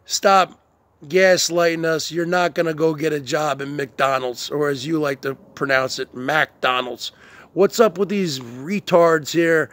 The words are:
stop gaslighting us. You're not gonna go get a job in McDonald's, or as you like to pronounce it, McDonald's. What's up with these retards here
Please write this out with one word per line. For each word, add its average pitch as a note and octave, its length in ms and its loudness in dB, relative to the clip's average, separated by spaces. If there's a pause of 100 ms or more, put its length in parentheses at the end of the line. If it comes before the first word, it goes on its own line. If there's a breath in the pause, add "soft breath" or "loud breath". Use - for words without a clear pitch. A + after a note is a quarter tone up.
stop F#3+ 540 2 (460)
gaslighting E3+ 800 2
us. D#3+ 260 -2
You're E3 140 -4
not F3 280 0
gonna E3 200 -2
go D#3+ 200 0
get D3+ 200 -2
a D3+ 60 -2
job C#3+ 420 -2
in C#3 140 -8
McDonald's, C3+ 760 -2
or D3 200 -2
as C3+ 160 -4
you D#3+ 140 -2
like C#3 220 -4
to C#3 140 -6 (200)
pronounce C3 440 -2
it, C3 140 -10
McDonald's. B2+ 1000 -4 (420 loud breath)
What's F#3+ 260 0
up A3 180 4
with F#3+ 120 -2
these F3+ 300 -2
retards D#3+ 920 2
here E3 420 2